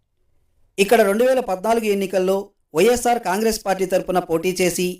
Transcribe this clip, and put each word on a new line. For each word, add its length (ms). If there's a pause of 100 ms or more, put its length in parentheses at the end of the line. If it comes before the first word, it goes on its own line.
(800)
ఇక్కడ 220
రెండు 240
వేల 160
పద్నాలుగు 440
ఎన్నికల్లో 680 (240)
వైఎస్ఆర్ 480
కాంగ్రెస్ 440
పార్టీ 200
తరపున 320
పోటీ 420
చేసి 280 (120)